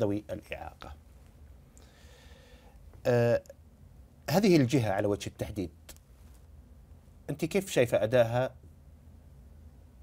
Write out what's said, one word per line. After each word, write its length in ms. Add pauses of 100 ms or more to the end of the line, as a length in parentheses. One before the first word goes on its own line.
ذوي 300
الإعاقة. 640 (2000)
آه، 360 (880)
هذه 260
الجهة 360
على 140
وجه 200
التحديد، 440 (1600)
أنت 140
كيف 260
شايفة 320
أداها 520 (1500)